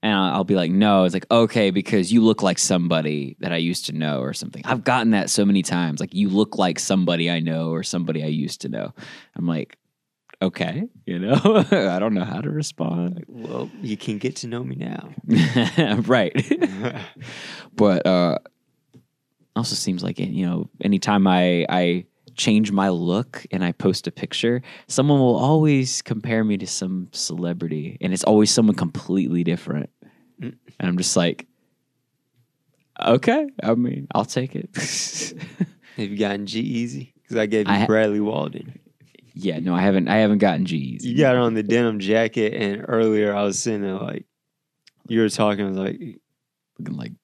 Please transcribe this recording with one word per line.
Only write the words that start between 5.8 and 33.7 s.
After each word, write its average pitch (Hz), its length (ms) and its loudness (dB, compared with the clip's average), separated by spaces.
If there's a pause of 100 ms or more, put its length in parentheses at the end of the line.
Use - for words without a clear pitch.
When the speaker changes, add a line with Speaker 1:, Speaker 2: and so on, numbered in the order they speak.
Speaker 1:
like, 90 140 -6
"You 98 160 0
look 104 300 2
like 90 200 2
somebody 87 520 0
I 85 80 -2
know 82 320 -2
or 82 100 -4
somebody 82 420 -4
I 78 40 -4
used 76 340 -4
to - 80 -8
know." 52 240 -8 (420)
I'm 85 120 -4
like, 80 300 -6 (680)
"Okay," 92 400 -4 (240)
you 90 100 -6
know? 104 240 0
<laughs> 214 300 4
I 98 260 2
don't 107 160 0
know 90 100 0
how - 180 -6
to 147 100 -4
respond. 170 640 -4
Speaker 2:
Like, 170 120 -12
"Well, 120 440 -10 (100)
you 107 160 -6
can 104 220 -6
get 127 180 -6
to 123 100 -12
know 120 160 -8
me 131 120 -8
now." - 340 -10 (180)
Speaker 1:
<laughs> 127 760 2
Right. 104 320 2
Speaker 2:
<laughs> 196 680 -2 (720)
Speaker 1:
But, 98 300 4
uh, 87 320 2 (1160)
also 110 200 -2
seems 90 280 -4
like, 92 160 -6
you 95 280 -2
know, 85 220 -4 (120)
anytime 101 460 2
I, 90 420 4
I 87 360 0 (300)
change 107 360 2
my 98 180 2
look 87 640 -2
and 92 120 -2
I 87 80 0
post - 360 0
a - 40 -6
picture, - 500 -4 (260)
someone 139 320 4
will 123 160 6
always 143 680 2
compare 113 400 -2
me 104 140 0
to 95 100 -6
some 92 440 -6
celebrity, 85 920 -6
and 92 120 -2
it's 92 100 -4
always 107 280 6
someone 107 240 4
completely 87 680 -2
different. 82 460 -4 (520)
Speaker 2:
Mm. - 140 -12 (240)
Speaker 1:
And 92 100 -2
I'm 90 80 0
just 90 180 0
like, 85 320 0 (1500)
"Okay, 233 480 2 (160)
I 113 120 2